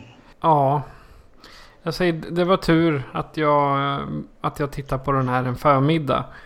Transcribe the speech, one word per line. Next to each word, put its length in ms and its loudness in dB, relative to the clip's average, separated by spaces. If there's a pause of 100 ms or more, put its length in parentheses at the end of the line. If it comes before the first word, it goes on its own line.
(420)
Ja. 400 2 (1040)
Jag 100 -6
säger, 200 0 (180)
det 120 0
var 140 4
tur 460 2 (100)
att 240 -6
jag, 400 2 (640)
att 180 -6
jag 120 -4
tittade 320 -6
på 80 -2
den 180 0
här 140 0
en 120 -4
förmiddag. 720 2 (200)